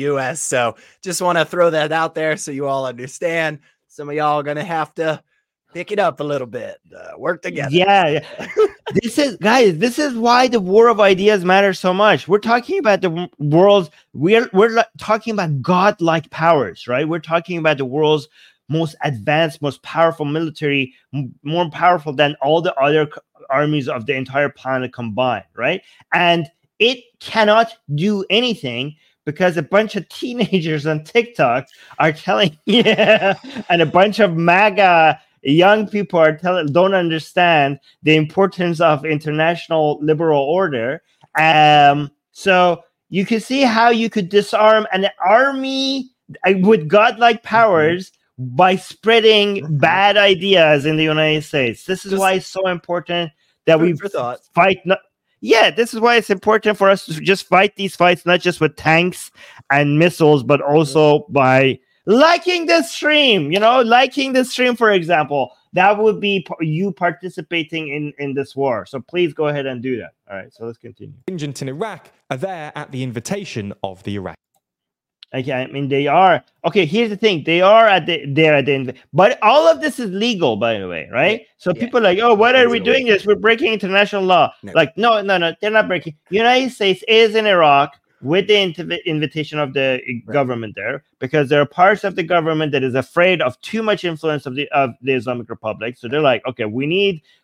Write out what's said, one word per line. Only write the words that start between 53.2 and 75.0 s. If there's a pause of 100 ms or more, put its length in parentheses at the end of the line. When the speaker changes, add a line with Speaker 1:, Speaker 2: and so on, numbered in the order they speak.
Speaker 2:
that
Speaker 1:
food (100)
Speaker 2:
we
Speaker 1:
for
thought. (140)
Speaker 2:
fight.
No-, (440)
yeah,
this
is
why
it's
important
for
us
to
just
fight
these
fights,
not
just
with
tanks (400)
and
missiles,
but
also
by (280)
liking
this
stream,
you
know,
liking
this
stream,
for
example. (220)
That
would
be
p-,
you
participating
in,
in
this
war.
So
please
go
ahead
and
do
that. (180)
All
right,
so
let's
continue. (140)
Speaker 3:
Contingent
in
Iraq (220)
are
there
at
the
invitation (100)
of
the
Iraq. (1000)